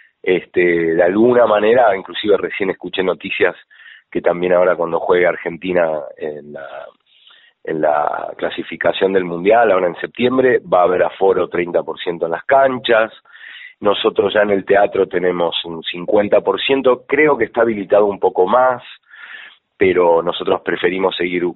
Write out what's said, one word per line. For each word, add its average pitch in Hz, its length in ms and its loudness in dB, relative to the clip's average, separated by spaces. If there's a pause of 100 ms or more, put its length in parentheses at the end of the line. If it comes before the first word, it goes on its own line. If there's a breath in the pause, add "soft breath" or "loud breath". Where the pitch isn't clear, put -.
(200 soft breath)
este, 90 400 -2
de 85 420 2
alguna 113 440 4
manera, 107 500 4
inclusive 92 400 -2
recién 87 340 -4
escuché 90 340 -4
noticias 90 500 -2 (560 loud breath)
que 87 100 -6
también 87 320 0
ahora 90 220 4
cuando 82 240 -2
juegue 90 300 2
Argentina 85 720 -2 (160)
en 73 360 -12
la, 71 160 -16 (920 soft breath)
en 80 180 -6
la 78 560 -2
clasificación 85 760 -2
del 92 120 2
Mundial, 101 460 2
ahora 92 160 2
en 85 140 -2
septiembre, 123 600 0
va 90 200 2
a 87 40 6
haber 87 200 2
aforo 90 440 0
treinta 87 360 -2
por 78 160 -10
ciento 85 260 -4
en 82 60 -4
las 82 120 -6
canchas. 123 680 2 (640 loud breath)
Nosotros 104 560 0
ya 104 80 4
en 104 80 0
el 95 140 0
teatro 98 420 2
tenemos 90 480 -2 (100)
un 82 200 -12
cincuenta 101 560 0
por 95 200 -2
ciento, 131 460 0
creo 143 320 2
que 113 60 -2
está - 160 -2
habilitado 104 460 2
un 101 120 -4
poco 92 300 0
más, 127 340 2 (960 loud breath)
pero 87 480 2
nosotros 90 380 -4
preferimos 90 540 -2
seguir 90 280 -4 (120)